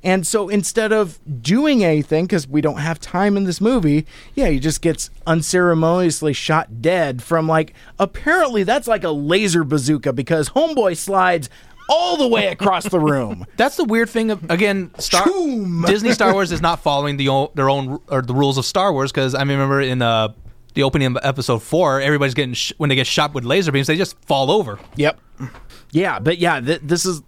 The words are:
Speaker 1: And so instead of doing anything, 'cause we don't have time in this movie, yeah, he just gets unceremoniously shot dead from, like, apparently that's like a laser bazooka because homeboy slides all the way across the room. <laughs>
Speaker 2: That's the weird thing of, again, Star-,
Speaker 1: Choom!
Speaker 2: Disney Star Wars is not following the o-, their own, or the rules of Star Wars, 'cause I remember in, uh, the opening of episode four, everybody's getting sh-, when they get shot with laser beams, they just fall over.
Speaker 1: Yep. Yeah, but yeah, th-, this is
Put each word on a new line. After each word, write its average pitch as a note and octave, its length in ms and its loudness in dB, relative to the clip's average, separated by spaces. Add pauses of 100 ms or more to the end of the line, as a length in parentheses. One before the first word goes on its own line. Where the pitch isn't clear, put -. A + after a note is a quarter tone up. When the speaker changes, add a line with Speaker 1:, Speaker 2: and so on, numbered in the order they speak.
Speaker 1:
And F#3 240 0
so G#3 220 0
instead G#3+ 440 0
of G#3+ 280 0 (200)
doing A#3+ 440 2
anything, D#3 420 2
'cause D#3+ 220 -2
we D3 120 0
don't D3 180 -2
have D#3 200 -4
time G3+ 380 0
in G3 80 0
this F3 160 -4
movie, E3+ 460 2 (280)
yeah, C4+ 140 2
he C#3+ 100 2
just D3 240 -2
gets - 260 -2 (160)
unceremoniously E3 1080 2
shot C#3+ 500 -4
dead D3 400 -2
from, D#3+ 240 -2
like, D#3+ 280 0 (260)
apparently C4 640 0
that's A#3+ 240 -2
like G#3 160 0
a E3+ 60 0
laser E3 520 2
bazooka C#3+ 500 0
because D3 380 -2
homeboy C4 460 2
slides F#3 520 0 (380)
all F4 300 2
the C#4+ 100 2
way A3 200 2
across F#3 420 0
the F3+ 100 0
room. B2+ 520 0
<laughs> - 80 -12
Speaker 2:
That's C4 180 2
the E4+ 80 0
weird A3+ 240 0
thing A3+ 220 -2
of, E3 200 -6
again, G3 480 0
Star-, F3+ 280 0
Speaker 1:
Choom! A3+ 600 0
Speaker 2:
Disney G#3 260 2
Star G3 200 2
Wars F#3+ 180 0
is D#3+ 120 -4
not E3 180 0
following C#3+ 380 0
the C3+ 100 0
o-, C3+ 260 0
their C3+ 140 2
own, C3+ 300 -2 (100)
or C3 140 0
the B2 100 -4
rules C#3 240 2
of C3 80 -2
Star F#3+ 260 0
Wars, C3+ 220 -2
'cause C3+ 220 0
I C3 60 -2
remember C#3 420 0
in, B2+ 180 -2
uh, A2+ 280 2 (440)
the C#3 100 0
opening C3+ 260 2
of B2 140 -2
episode C3 400 -2
four, D3+ 380 2
everybody's C#3 320 0
getting B2+ 220 -2
sh-, - 240 -6
when D3+ 100 0
they C3+ 80 2
get C3 100 0
shot D3 280 0
with B2 100 -6
laser D#3+ 260 0
beams, C3+ 160 0
they D#3 100 0
just F3+ 280 -4
fall C3+ 260 0
over. D#3 280 0 (180)
Speaker 1:
Yep. D3 240 0 (680)
Yeah, D#3 300 -2
but E3 180 0
yeah, E3+ 200 0
th-, C#3+ 240 -2
this E3 220 -2
is F3 240 -4